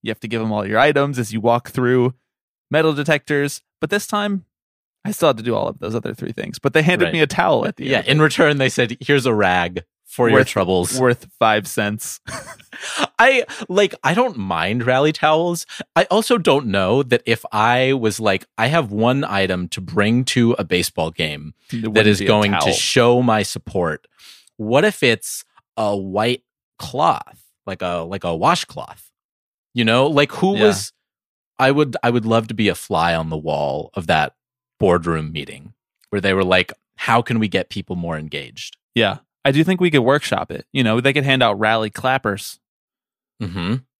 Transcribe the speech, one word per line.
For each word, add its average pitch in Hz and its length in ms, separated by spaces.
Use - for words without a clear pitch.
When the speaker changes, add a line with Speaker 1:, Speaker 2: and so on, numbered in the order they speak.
Speaker 1:
You 110 80
have 110 120
to 120 60
give 113 140
them 110 100
all 104 160
your 107 120
items 143 400
as 107 120
you 113 100
walk 120 280
through 127 460
metal 160 220
detectors. 143 680
But 151 120
this 202 160
time, 208 380
I 208 60
still 160 180
had 117 80
to 110 60
do 117 120
all - 140
of - 100
those 110 160
other 113 180
three - 200
things. - 260
But - 140
they 160 80
handed 175 240
Speaker 2:
Right. 165 80
Speaker 1:
me 165 80
a 151 60
towel 160 380
at - 120
the - 80
Speaker 2:
Yeah, 131 140
Speaker 1:
end. - 80
Speaker 2:
in 147 140
return, 151 360
they 131 120
said, 123 300
"Here's 139 260
a 120 80
rag 90 500
for 120 240
your 131 100
Speaker 1:
Worth, 131 80
Speaker 2:
troubles." 92 520
Speaker 1:
worth 123 280
five 107 280
cents. 104 580
<laughs> - 40
Speaker 2:
I, 247 260
like, 190 360
I 143 100
don't 226 240
mind 95 480
rally 135 260
towels. 165 540
I 170 160
also 220 260
don't 143 300
know 98 360
that 120 220
if 117 260
I 123 420
was 113 260
like, 98 260
"I 113 100
have 143 240
one 120 320
item 92 460
to - 120
bring 104 440
to 120 340
a 98 40
baseball 85 480
game 76 420
Speaker 1:
It 117 120
Speaker 2:
that 110 60
Speaker 1:
wouldn't 107 180
Speaker 2:
is 101 120
Speaker 1:
be 101 60
a - 20
Speaker 2:
going 104 240
to 95 80
Speaker 1:
towel. - 140
Speaker 2:
show 123 480
my 110 220
support," - 640
what 117 260
if 214 200
it's - 420
a 104 180
white 101 480
cloth, - 680
like 95 160
a, 87 260
like 95 160
a 85 120
washcloth? - 720
You 120 120
know, 120 220
like, 143 260
who 196 240
Speaker 1:
Yeah. - 80
Speaker 2:
was, 190 260
I 131 120
would, 143 320
I 120 60
would 120 160
love 113 240
to 120 40
be 104 140
a 87 80
fly 85 400
on 80 140
the 80 80
wall 76 560
of 82 140
that 78 280
boardroom 82 520
meeting 71 420
where 101 100
they 95 120
were 95 120
like, 92 260
"How - 260
can 123 160
we 107 80
get 90 220
people 95 260
more 85 220
engaged?" 71 600
Speaker 1:
Yeah. 107 240
I 139 40
do 151 120
think 180 180
we 180 80
could 147 120
workshop 123 500
it. - 220
You 131 100
know, 113 180
they 135 120
could 143 100
hand 135 180
out 107 160
rally 110 320
clappers. 127 720
Speaker 2:
Mm-hmm. 92 340